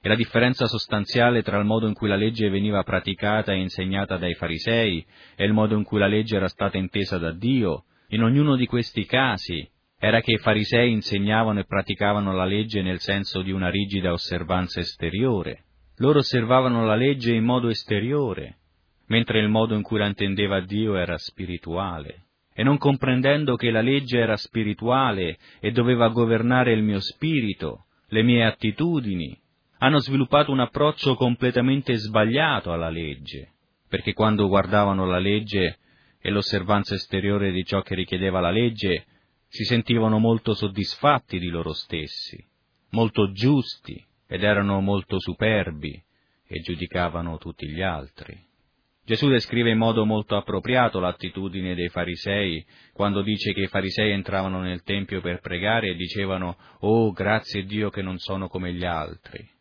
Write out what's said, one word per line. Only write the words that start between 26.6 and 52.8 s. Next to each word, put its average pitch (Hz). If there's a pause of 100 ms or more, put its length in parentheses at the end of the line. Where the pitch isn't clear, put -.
il 110
mio 104
spirito, 101 (240)
le 110
mie 120
attitudini, 107 (400)
hanno 143
sviluppato 139
un 135
approccio 139
completamente 127
sbagliato 110
alla 82
legge, 71 (360)
perché -
quando 107
guardavano 98
la 90
legge 101 (440)
e -
l'osservanza 101
esteriore 98
di 90
ciò 98
che -
richiedeva 92
la 87
legge, 104 (420)
si -
sentivano 110
molto 113
soddisfatti 104
di 87
loro 82
stessi, - (440)
molto 107
giusti, 123 (240)
ed 92
erano 101
molto 98
superbi, 85 (460)
e -
giudicavano 85
tutti -
gli 78
altri. 82 (640)
Gesù 113
descrive 117
in 110
modo 113
molto 107
appropriato 110
l'attitudine 92
dei 87
farisei, 90 (280)